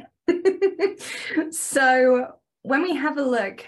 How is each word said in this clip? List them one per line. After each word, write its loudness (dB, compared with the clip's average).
<laughs> 0
So 2
when 0
we 0
have -2
a -2
look -2